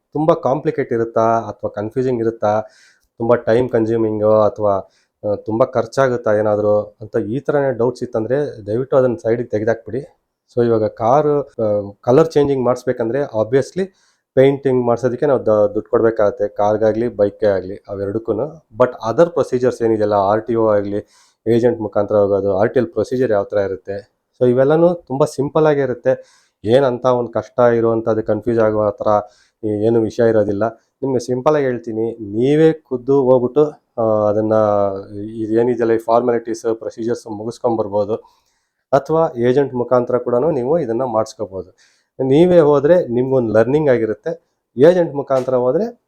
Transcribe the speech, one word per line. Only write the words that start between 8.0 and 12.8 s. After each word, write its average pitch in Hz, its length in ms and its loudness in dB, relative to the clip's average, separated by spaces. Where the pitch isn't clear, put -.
ಇತ್ತಂದ್ರೆ 120 600 -6
ದಯವಿಟ್ಟು 123 320 -2
ಅದನ್ನ 127 180 2
ಸೈಡಿಗೆ 117 340 -4
ತೆಗೆದಾಕ್ಬಿಡಿ. 113 560 -4
So 120 100 2
ಇವಾಗ 110 220 2
ಕಾರು, 143 540 0
ಆ, 104 500 -4
ಕಲರ್ 147 260 4
ಚೇಂಜಿಂಗ್ 139 380 0
ಮಾಡಿಸ್ಬೇಕಂದ್ರೆ 123 560 -2